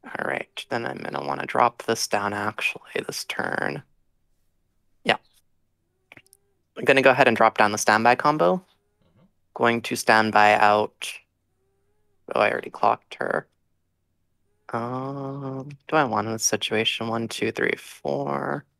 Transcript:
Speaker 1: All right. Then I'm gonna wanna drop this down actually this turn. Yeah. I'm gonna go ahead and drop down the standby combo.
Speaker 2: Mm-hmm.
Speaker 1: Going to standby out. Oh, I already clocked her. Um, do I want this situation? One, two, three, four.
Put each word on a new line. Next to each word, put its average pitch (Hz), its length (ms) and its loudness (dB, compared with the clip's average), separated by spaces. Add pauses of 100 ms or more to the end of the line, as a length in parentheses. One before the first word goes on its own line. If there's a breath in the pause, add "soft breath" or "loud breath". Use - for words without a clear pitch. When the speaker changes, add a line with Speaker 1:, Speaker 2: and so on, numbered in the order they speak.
Speaker 1:
All - 240 -8
right. - 420 -8
Then 117 180 -4
I'm - 100 -8
gonna - 260 -8
wanna - 220 -6
drop - 380 0
this - 240 -4
down 101 260 -2
actually - 720 -6
this - 200 -10
turn. - 580 -6 (1200)
Yeah. - 140 2 (1600)
I'm - 100 -8
gonna 135 180 4
go 135 80 8
ahead 127 160 6
and 113 100 2
drop 110 200 4
down 104 140 4
the 107 60 -2
standby 113 380 4
combo. 156 400 2
Speaker 2:
Mm-hmm. - 720 -16 (280)
Speaker 1:
Going 117 280 0
to - 140 -6
standby 107 600 4
out. 104 580 2 (1200)
Oh, - 60 0
I 107 100 4
already - 220 -6
clocked - 440 -2
her. - 300 -4 (1200)
Um, 135 1000 -8 (180)
do - 80 -4
I 156 80 4
want 107 240 -2
this 113 160 -4
situation? 110 640 -2
One, 113 200 -4
two, 110 240 -4
three, - 260 -2
four. 139 880 -6 (140)